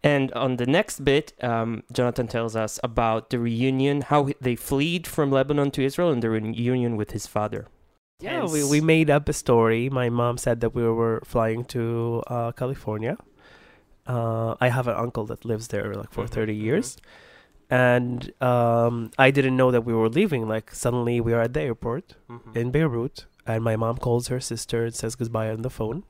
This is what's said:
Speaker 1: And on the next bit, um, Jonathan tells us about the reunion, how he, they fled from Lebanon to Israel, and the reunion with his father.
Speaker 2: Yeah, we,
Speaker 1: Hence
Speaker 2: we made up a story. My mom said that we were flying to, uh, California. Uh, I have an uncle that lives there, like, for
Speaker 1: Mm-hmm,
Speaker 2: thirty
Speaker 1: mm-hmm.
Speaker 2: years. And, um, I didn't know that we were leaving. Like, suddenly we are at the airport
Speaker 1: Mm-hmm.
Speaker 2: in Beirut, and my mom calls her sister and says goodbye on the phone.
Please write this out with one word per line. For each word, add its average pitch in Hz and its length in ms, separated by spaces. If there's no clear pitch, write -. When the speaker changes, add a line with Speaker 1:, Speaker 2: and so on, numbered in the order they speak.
Speaker 1:
And 139 300
on 127 240
the 120 80
next 147 400
bit, 139 280
um, 113 400
Jonathan 123 340
tells 113 280
us 110 280
about 113 460
the 123 100
reunion, 131 640
how 143 240
he, 143 160
they 123 140
fled 165 520
from 143 240
Lebanon 139 400
to 139 140
Israel, 165 260
and 123 100
the 113 80
reunion 117 680
with 104 140
his - 160
father. 107 400
Speaker 2:
Yeah, 302 260
we, 156 140
Speaker 1:
Hence 143 120
Speaker 2:
we 151 100
made 160 280
up 147 200
a 147 40
story. 117 560
My 127 200
mom 120 280
said 117 240
that 113 140
we 120 80
were 113 400
flying 113 420
to, 117 600
uh, 120 240
California. 123 680
Uh, 113 520
I 127 100
have 123 180
an 113 80
uncle 113 320
that 113 180
lives 110 240
there, 104 240
like, 104 180
for 110 140
Speaker 1:
Mm-hmm, 113 80
Speaker 2:
thirty 110 220
Speaker 1:
mm-hmm. 107 100
Speaker 2:
years. 160 320
And, 123 720
um, 117 760
I 135 140
didn't 131 240
know 127 160
that 120 140
we 117 80
were 113 160
leaving. 139 380
Like, 110 280
suddenly 120 460
we 117 120
are 117 80
at 120 120
the 151 80
airport 123 540
Speaker 1:
Mm-hmm. 117 280
Speaker 2:
in 120 140
Beirut, 135 540
and 113 160
my 113 120
mom 113 220
calls 120 300
her 123 120
sister 117 460
and 117 100
says 113 200
goodbye 113 340
on 110 120
the 127 80
phone. 117 400